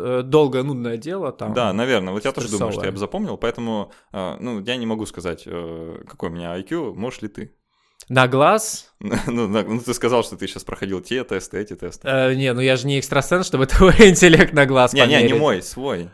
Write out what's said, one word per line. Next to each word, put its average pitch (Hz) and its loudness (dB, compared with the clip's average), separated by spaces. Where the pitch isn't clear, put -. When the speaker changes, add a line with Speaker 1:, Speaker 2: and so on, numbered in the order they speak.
Speaker 1:
э, - -4
долгое, 131 2
нудное 123 -6
дело 156 -8
там. 110 -8
Speaker 2:
Да, 113 0
наверное. 104 -2
Вот 107 -6
я 135 -2
тоже 120 -8
думаю, 107 -4
что 101 -6
я 95 -4
Speaker 1:
Стрессовое. - -
Speaker 2:
бы 101 -10
запомнил, 139 -6
поэтому, 113 -6
э, 92 -8
ну, 117 -10
я 120 -6
не 117 -8
могу 107 -6
сказать, 85 -10
э, 82 -12
какой - -10
у 85 -12
меня 85 -10
I 90 -8
Q. 143 -8
Можешь 117 -10
ли 107 -10
ты? - -16
Speaker 1:
На 127 4
глаз? 151 0
Speaker 2:
<laughs> - -
Ну, 120 -2
на, 104 0
ну, 107 -4
ты 120 -6
сказал, 117 0
что - -12
ты 98 -10
щас - -12
проходил 95 -6
те 123 -6
тесты, 95 -6
эти 104 -8
тесты. 85 -14
Speaker 1:
Э, 131 0
не, 135 -2
ну 120 -4
я 131 2
же 127 -6
не 139 0
экстрасенс, 180 -2
чтобы 131 0
<laughs> - 2
твой 190 10
интеллект 170 6
на 143 6
глаз 127 4
Speaker 2:
Не, 135 4
не, 120 6
не 147 4
Speaker 1:
померить. 131 4
Speaker 2:
мой, 123 0
свой. 113 -8